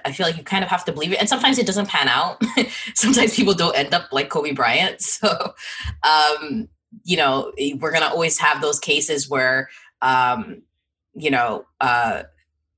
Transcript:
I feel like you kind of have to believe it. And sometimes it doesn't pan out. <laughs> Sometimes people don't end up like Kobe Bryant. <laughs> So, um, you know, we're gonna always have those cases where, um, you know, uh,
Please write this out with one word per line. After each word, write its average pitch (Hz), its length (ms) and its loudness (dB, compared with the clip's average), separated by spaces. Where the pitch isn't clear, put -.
I 143 60 -2
feel 175 160 -2
like 165 100 -2
you - 60 -14
kind 190 200 -2
of 180 60 -4
have 180 160 0
to - 80 -4
believe 160 180 -4
it. 185 80 -2
And 208 80 2
sometimes 262 300 2
it 240 80 2
doesn't 196 240 -2
pan 143 180 2
out. 151 340 0
<laughs> - 260 -12
Sometimes 226 420 4
people 202 200 4
don't 170 200 0
end 143 180 0
up - 180 -2
like 139 180 -2
Kobe 151 220 -2
Bryant. 131 560 0
<laughs> - 40 -2
So, - 300 0
um, 151 640 2
you 170 140 0
know, 135 340 0
we're 156 120 -2
gonna 160 160 2
always 165 300 0
have 147 240 2
those 147 180 -2
cases 147 500 -2
where, 131 400 0
um, 127 600 0
you 151 160 -2
know, 120 340 0
uh, 120 420 0